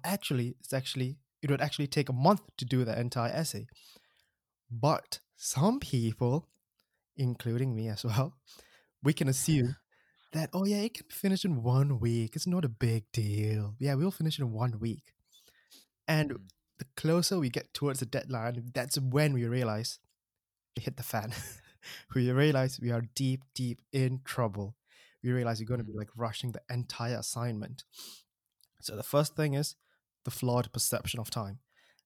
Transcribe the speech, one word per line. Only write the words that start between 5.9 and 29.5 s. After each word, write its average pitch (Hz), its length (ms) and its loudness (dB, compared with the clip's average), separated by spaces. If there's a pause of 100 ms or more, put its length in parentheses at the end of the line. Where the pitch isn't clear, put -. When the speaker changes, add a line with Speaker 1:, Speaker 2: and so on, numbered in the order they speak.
Speaker 1:
including 123 580 0
me 110 140 -2
as 107 160 -4
well, 123 300 0 (680)
we 139 100 4
can 135 160 2
assume 135 480 4 (280)
Speaker 2:
<laughs> - 280 -20
Speaker 1:
that, 156 200 -2
"Oh 185 120 -2
yeah, 202 180 0
it 226 120 -4
can - 140 -16
be - 60 -16
finished 190 300 0
in 151 180 0
one 131 360 4
week. 117 380 0
It's 156 100 -4
not 180 180 2
a 135 40 0
big 113 440 0
deal. 104 680 0
Yeah, 135 160 0
we'll 160 160 2
finish 160 280 -2
in 127 140 0
one 113 260 0
week." 113 360 -6 (960)
And 156 240 4
Speaker 2:
Mm. 98 160 -10 (300)
Speaker 1:
the - 60 -10 (120)
closer 170 420 4
we 135 120 2
get - 240 -6
towards 139 260 -2
the 127 60 -2
deadline, 120 680 -4
that's 123 240 -2
when 143 340 4
we 120 140 2
realize 117 540 -2 (760)
we - 60 -6
hit - 140 -4
the - 60 -10
fan. 113 300 -4
<laughs> - 120 -8 (720)
We 123 160 4
realize 131 500 4
we 120 120 0
are 117 80 0 (160)
deep, 131 260 0 (120)
deep 123 280 -4 (100)
in 131 320 0
trouble. 104 520 -2 (440)
We 123 120 0
realize 117 280 0
we're 113 60 -6
gonna 120 160 -2
be, 107 100 -8
Speaker 2:
Mm. 104 60 -6
Speaker 1:
like, 107 180 -8
rushing 113 360 -4
the - 180 -12
entire 120 460 -4
assignment. 117 680 -6 (960)
So - 160 -8
the 107 60 -6
first 147 320 2
thing 151 200 0